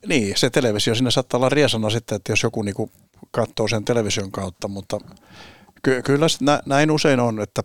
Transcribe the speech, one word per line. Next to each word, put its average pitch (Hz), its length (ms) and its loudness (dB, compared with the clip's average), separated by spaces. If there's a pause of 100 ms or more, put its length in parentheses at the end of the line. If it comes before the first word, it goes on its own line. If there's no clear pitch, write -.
Niin, 110 320 0
se 135 120 2
televisio, 113 460 0
siinä 123 160 0
saattaa 123 260 0
olla 131 120 2
riesana 117 400 2
sitten, 113 260 -4
että 104 160 -4
jos 107 120 0
joku 113 180 -2
niinku 104 300 -6 (400)
katsoo 110 360 -2
sen 107 180 -2
television 104 460 0
kautta, 98 360 -8
mutta 98 320 -8 (840)
ky-, 131 180 2
kyllä 143 260 2
sit - 140 -2
nä-, 143 240 2
näin 143 260 2
usein 147 280 2
on, 113 220 0
että - 240 -4